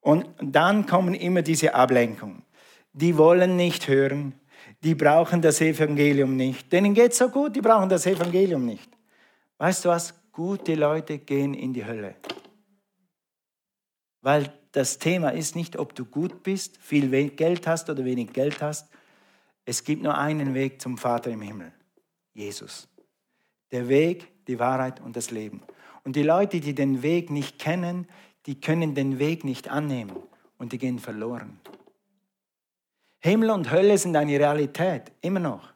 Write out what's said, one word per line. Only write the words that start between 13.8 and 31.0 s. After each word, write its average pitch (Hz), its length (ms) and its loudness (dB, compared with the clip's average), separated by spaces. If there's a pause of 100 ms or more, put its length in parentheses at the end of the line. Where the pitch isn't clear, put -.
Weil 139 280 2 (220)
das - 260 -2
Thema 165 320 0
ist 156 240 -6
nicht, 165 240 -8
ob 147 160 -8
du 123 120 -10
gut 170 360 -6
bist, 190 360 -6
viel 143 340 0
we-, 139 160 2
Geld 165 380 -2
hast 165 240 -2
oder 135 160 -4
wenig 123 260 -4
Geld 147 300 -4
hast. 151 260 -8 (760)
Es - 200 -6
gibt 151 180 -4
nur 147 140 0
einen 143 380 -2
Weg 135 260 -4
zum 127 180 -8
Vater 120 320 -4
im 110 120 -8
Himmel. 101 300 -14 (640)
Jesus. - 540 -14 (840)
Der 123 180 -6
Weg, 160 580 0
die 123 120 -6
Wahrheit 131 420 -2
und 120 160 -14
das 117 140 -10
Leben. 107 320 -12 (420)
Und 135 120 -6
die 147 60 0
Leute, 175 380 2
die 147 140 -6
den 135 280 0
Weg 165 280 -2
nicht 143 280 -6
kennen, 175 500 -6 (380)
die 139 140 -10
können 160 340 -2
den 135 240 -2
Weg 160 260 -2
nicht 131 260 -6
annehmen 131 460 -6 (420)
und 120 140 -12
die 127 60 -8
gehen 127 200 -4
verloren. 110 640 -12 (1600)